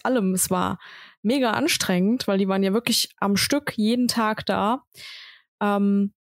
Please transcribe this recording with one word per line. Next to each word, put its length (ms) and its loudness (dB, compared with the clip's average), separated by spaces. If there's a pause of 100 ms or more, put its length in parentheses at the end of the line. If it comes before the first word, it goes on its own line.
allem. 300 0
Es 180 -2
war 260 0 (460)
mega 280 2
anstrengend, 760 0
weil 100 2
die 100 2
waren 160 0
ja 100 2
wirklich 440 0
am 200 0
Stück 400 -2
jeden 300 2
Tag 380 -2
da. 380 0 (800)
Ähm, 520 2 (240)